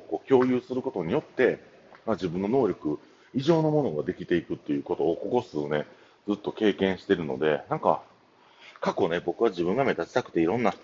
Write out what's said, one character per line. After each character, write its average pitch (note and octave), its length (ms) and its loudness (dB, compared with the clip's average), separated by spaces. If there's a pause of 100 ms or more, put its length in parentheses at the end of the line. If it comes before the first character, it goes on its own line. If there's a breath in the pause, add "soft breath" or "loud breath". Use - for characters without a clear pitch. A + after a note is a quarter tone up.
こ - 160 -6
う - 20 -16
共 B2+ 180 6
有 B2+ 160 2
す - 120 -12
る B2+ 80 -2
こ C3 80 -6
と F#2+ 140 -4
に E2+ 100 -2
よ D3 60 0
っ - 20 0
て、 A2 380 0 (480)
ま A2+ 60 0
あ、 - 20 0
自 F#2 120 -4
分 F2 140 -4
の G2 60 -2
能 A#2+ 200 2
力 D#2 320 -4 (360 loud breath)
以 C3+ 80 0
上 D#3+ 180 4
の D#3 80 2
も D3+ 140 2
の G#2 80 -2
が D2+ 100 -2
で F2 140 -4
き F2+ 100 -10
て F2 100 2
い E2 60 2
く F2 140 -8
っ - 20 -8
て - 160 -6
い - 60 0
う - 40 -6
こ F2 120 -4
と - 80 -2
を D#2 120 2
こ G2+ 140 -8
こ A#2+ 140 2
数 D2 240 -6
年 D2 180 -2 (420 loud breath)
ず G2+ 60 -2
っ G2 40 -2
と - 140 -6
経 G#2 220 2
験 F#2+ 240 0
し - 80 -20
て G2 100 4
る E2+ 100 -2
の C2 120 -4
で、 D2 320 0
な D3+ 60 -2
ん D#3 40 -6
か、 E2 220 2 (760 loud breath)
過 F#3+ 160 -2
去 G2 140 2
ね、 F2 100 0
僕 E2+ 240 -2
は A#2 60 4
自 F2 140 -2
分 F2+ 120 0
が C3+ 80 0
目 A2+ 80 2
立 E2 160 -4
ち - 60 -20
た B2 100 0
く - 80 -18
て F2 100 2
い E2 40 4
ろ F#2+ 120 2
ん B2 60 0
な F#2+ 100 2 (100)